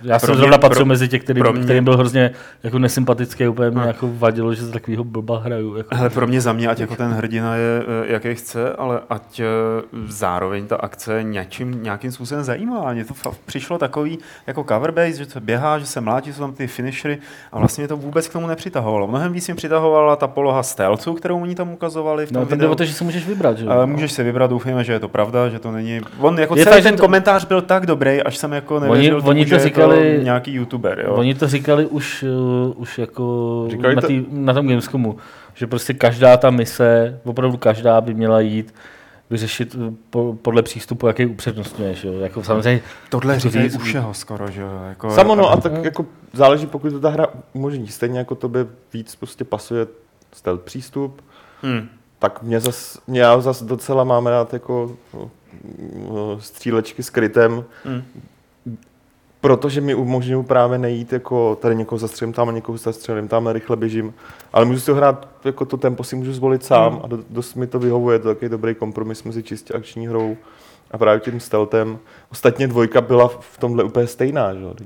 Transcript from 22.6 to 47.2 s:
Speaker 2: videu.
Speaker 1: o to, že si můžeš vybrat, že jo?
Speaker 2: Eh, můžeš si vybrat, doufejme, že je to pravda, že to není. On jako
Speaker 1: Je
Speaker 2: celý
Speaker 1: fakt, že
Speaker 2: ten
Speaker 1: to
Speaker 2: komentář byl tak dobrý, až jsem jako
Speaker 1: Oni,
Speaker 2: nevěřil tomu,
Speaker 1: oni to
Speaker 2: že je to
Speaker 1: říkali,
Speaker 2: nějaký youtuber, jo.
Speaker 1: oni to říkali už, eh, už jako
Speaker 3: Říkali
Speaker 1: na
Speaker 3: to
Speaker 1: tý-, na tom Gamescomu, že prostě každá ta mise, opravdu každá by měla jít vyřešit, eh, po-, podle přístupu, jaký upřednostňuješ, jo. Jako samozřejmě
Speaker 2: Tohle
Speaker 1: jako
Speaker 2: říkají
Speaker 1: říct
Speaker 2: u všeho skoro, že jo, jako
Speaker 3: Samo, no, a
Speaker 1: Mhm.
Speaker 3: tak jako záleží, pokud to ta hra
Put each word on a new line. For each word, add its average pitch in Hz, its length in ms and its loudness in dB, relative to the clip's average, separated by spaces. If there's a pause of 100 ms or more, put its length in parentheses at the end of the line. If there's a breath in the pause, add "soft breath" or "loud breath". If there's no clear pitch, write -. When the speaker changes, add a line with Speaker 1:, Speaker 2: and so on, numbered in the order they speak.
Speaker 2:
videu. 156 80 4
Speaker 1:
o 156 40 2
to, 165 100 0
že 151 80 -6
si 175 100 -6
můžeš 170 240 -6
vybrat, 180 300 0
že 113 80 -8
jo? 107 60 -2 (120)
Speaker 2:
Eh, - 20 4
můžeš 147 260 -2
si 131 120 -4
vybrat, 120 260 2
doufejme, 123 340 -2
že 117 100 -2
je 110 60 0
to 104 100 -6
pravda, 117 400 0
že 113 100 -8
to 113 120 -10
není. 113 300 -6 (180)
On 160 200 2
jako 156 160 2
Speaker 1:
Je 156 80 8
Speaker 2:
celý 208 100 10
Speaker 1:
fakt, 196 100 8
že 214 60 6
Speaker 2:
ten 208 80 2
Speaker 1:
to 185 60 4
Speaker 2:
komentář 190 420 4
byl 185 160 2
tak 185 240 0
dobrý, 143 360 2
až - 160 -4
jsem 147 160 -6
jako 143 220 -4
Speaker 1:
Oni, 147 140 0
Speaker 2:
nevěřil 143 320 6
tomu, 139 80 2
Speaker 1:
oni 151 140 6
to 147 60 2
Speaker 2:
že 143 60 6
je 139 40 6
to 143 60 4
Speaker 1:
říkali, 156 580 6
Speaker 2:
nějaký 123 300 0
youtuber, 120 540 -4
jo. 101 80 0
Speaker 1:
oni 127 200 2
to 143 120 0
říkali 147 380 2
už, 147 380 -6
eh, 127 520 0
už 120 220 -12
jako 120 760 -4
Speaker 3:
Říkali 123 240 2
Speaker 1:
na 123 60 2
Speaker 3:
to 160 60 0
Speaker 1:
tý-, 131 240 0
na 135 220 0
tom 143 140 2
Gamescomu, 120 500 -2 (360 loud breath)
že 117 140 -8
prostě 123 260 -4
každá 123 440 8
ta 131 120 6
mise, 117 760 2
opravdu 123 340 -2
každá 113 440 4
by 117 120 -6
měla 110 260 2
jít 110 340 -2 (560 loud breath)
vyřešit, 113 460 -6 (140)
eh, 113 40 -10 (160)
po-, 120 320 -2
podle 117 220 4
přístupu, 120 440 -4
jaký 117 180 0
upřednostňuješ, 107 760 -8
jo. 95 100 -6
Jako 95 300 -8
samozřejmě 110 380 2 (280 loud breath)
Speaker 2:
Tohle 131 240 -2
Speaker 1:
jako 127 160 0
Speaker 2:
říkají 127 200 2
Speaker 1:
říct - 120 -6
Speaker 2:
u - 20 -8
všeho 113 300 -4
skoro, 101 380 -10
že 98 100 -12
jo, 98 80 -10 (200)
jako 101 220 -8
Speaker 3:
Samo, 202 240 6
no, 196 160 4
a - 40 6
Speaker 1:
Mhm. - 60 0
Speaker 3:
tak 165 240 -4
jako 156 200 -4 (280)
záleží, 139 340 4
pokud 147 220 -6
to 143 100 -6
ta 151 100 0
hra 151 180 0 (260)